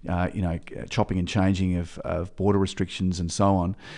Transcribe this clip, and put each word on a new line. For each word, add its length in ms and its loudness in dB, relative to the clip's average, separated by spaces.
uh, 260 0
you 80 -2
know, 160 0
chopping 280 0
and 80 0
changing 500 2
of, 240 -4
of 360 -4
border 220 4
restrictions 600 0
and 140 -4
so 220 4
on, 220 0